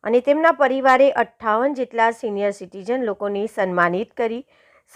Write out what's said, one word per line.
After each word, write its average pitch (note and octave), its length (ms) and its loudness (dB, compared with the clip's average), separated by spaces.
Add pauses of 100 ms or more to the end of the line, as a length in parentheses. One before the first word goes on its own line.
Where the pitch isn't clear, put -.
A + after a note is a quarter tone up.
અને A#3 160 2
તેમના D#4 320 2
પરિવારે C4 580 4
અઠ્ઠાવન A#3 640 -2
જેટલા A#3 360 0
સિનિયર G3+ 420 -4
સિટીઝન G3 520 -8
લોકોને G3+ 420 -6
સન્માનિત F#3 680 -2
કરી A#3 320 -6 (520)